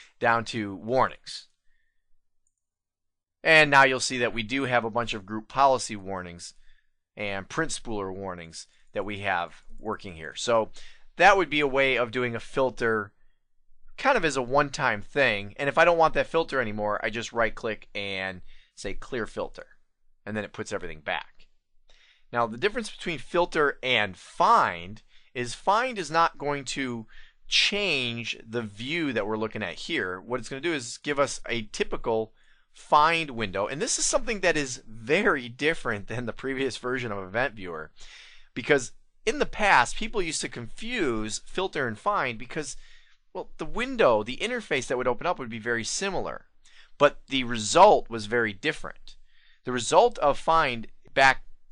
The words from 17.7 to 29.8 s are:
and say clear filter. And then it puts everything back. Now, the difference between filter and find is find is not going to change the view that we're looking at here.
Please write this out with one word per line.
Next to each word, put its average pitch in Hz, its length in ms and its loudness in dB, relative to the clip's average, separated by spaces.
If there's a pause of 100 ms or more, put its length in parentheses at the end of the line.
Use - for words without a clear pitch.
and 95 460 -6 (340)
say - 180 -6
clear 117 320 -4
filter. - 420 -10 (580)
And 104 100 -8
then 104 80 -4
it 92 100 -12
puts 110 200 -8
everything 85 260 -8
back. - 480 -8 (840)
Now, 120 140 2
the 113 120 -6
difference 208 320 -4
between 165 300 -8
filter 165 640 0
and 110 360 2
find 107 840 2 (320)
is 123 200 -6
find 226 440 0
is 151 140 -8
not 165 260 2
going 143 280 -6
to 120 420 -6 (400)
change 127 920 0 (100)
the 113 140 -4
view 127 520 -4
that 107 120 0
we're 110 120 -2
looking 110 260 -4
at 85 120 -6
here. 95 440 -4